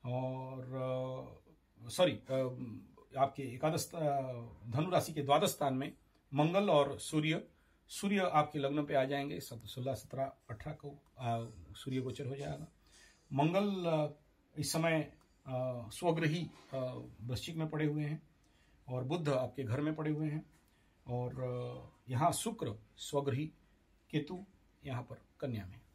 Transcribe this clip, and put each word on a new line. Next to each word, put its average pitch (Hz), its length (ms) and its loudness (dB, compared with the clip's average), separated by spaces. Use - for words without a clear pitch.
और, 131 540 -4
अ, 117 40 -10
sorry, 175 220 4
अ, 107 100 -6
आपके 139 260 2
एकादश, 139 520 -2
अ, 170 40 -4
धनु 151 220 0
राशि 170 240 2
के 151 80 -2
द्वादश 147 280 6
स्थान 139 240 0
में 139 200 -4
मंगल 175 360 6
और 139 300 6
सूर्य, 156 480 0
सूर्य 196 320 2
आपके 151 400 4
लग्न 143 260 2
पे 143 100 -2
आ 135 80 6
जाएंगे। 139 360 -2
सत-, 120 260 -12
सोलह, 127 280 -4
सत्रह, 127 300 -6
अठारह 135 520 -8
को, 143 140 -12
अ, 117 320 -2
सूर्य 131 280 -4
गोचर 127 260 -6
हो 135 80 -6
जाएगा। 147 320 -8
मंगल, 180 520 4
अ, 156 260 4
इस 151 140 -2
समय, 160 300 4
अ, 127 440 -2
स्वगृही, 160 600 2
अ, 135 40 -2
वृश्चिक 127 340 -4
में 160 140 0
पड़े 156 160 0
हुए 151 180 2
हैं 151 240 -4
और 127 140 -2
बुध 151 260 0
आपके 127 340 0
घर 120 180 0
में 156 140 0
पड़े 156 160 -2
हुए 151 180 0
हैं 151 160 -4
और, 123 340 -4
अ, 123 680 -8
यहाँ 151 200 4
शुक्र 135 440 -4
स्वगृही, 143 480 0
केतु 180 340 -2
यहाँ 123 180 -4
पर - 180 -14
कन्या 113 260 -4
में। 107 160 -16